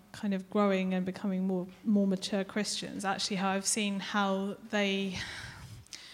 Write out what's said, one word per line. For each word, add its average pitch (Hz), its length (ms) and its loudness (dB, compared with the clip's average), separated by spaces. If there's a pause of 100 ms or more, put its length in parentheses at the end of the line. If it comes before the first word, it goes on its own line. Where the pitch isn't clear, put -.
(120)
kind 202 240 -2
of 185 160 -6
growing 190 420 4
and 185 120 2
becoming 185 420 0
more, 185 180 0 (180)
more 202 220 6
mature 190 380 2
Christians. 202 600 -4
Actually, 196 340 0
how 190 120 0
I've 196 160 0
seen 202 340 0
how 196 580 0 (120)
they, 196 480 0 (960)